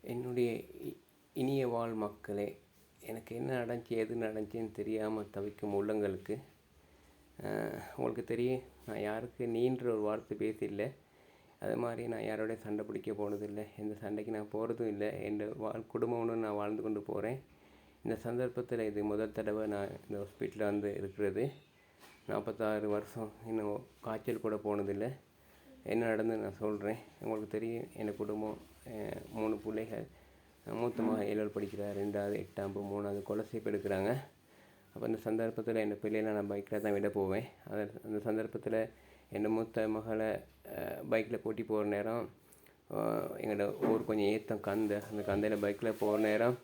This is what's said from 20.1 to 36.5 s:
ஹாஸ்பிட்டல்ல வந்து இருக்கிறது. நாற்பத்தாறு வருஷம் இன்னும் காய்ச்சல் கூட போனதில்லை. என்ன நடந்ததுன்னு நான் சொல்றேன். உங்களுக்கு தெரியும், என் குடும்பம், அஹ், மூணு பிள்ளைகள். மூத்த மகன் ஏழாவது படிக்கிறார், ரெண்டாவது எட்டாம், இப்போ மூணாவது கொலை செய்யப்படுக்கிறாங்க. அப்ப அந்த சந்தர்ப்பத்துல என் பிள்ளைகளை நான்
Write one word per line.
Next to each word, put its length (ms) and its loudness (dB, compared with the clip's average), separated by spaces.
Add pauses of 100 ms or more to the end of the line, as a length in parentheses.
ஹாஸ்பிட்டல்ல 400 -4
வந்து 320 2
இருக்கிறது. 540 0 (800)
நாற்பத்தாறு 600 0
வருஷம் 420 -2 (160)
இன்னும் 400 -2 (140)
காய்ச்சல் 380 -2
கூட 160 2
போனதில்லை. 560 0 (720)
என்ன 220 2
நடந்ததுன்னு 320 2
நான் 220 -4
சொல்றேன். 360 0 (260)
உங்களுக்கு 380 -2
தெரியும், 280 -4 (100)
என் 180 -2
குடும்பம், 420 -2 (320)
அஹ், 440 -8
மூணு 220 2
பிள்ளைகள். 480 -4 (720)
மூத்த 300 0
மகன் 220 2
ஏழாவது 360 0
படிக்கிறார், 360 -4
ரெண்டாவது 380 0
எட்டாம், 300 -4
இப்போ 300 -4
மூணாவது 280 -2
கொலை 300 -2
செய்யப்படுக்கிறாங்க. 640 2 (760)
அப்ப 140 -4
அந்த 180 2
சந்தர்ப்பத்துல 500 0
என் 240 2
பிள்ளைகளை 420 2
நான் 100 -2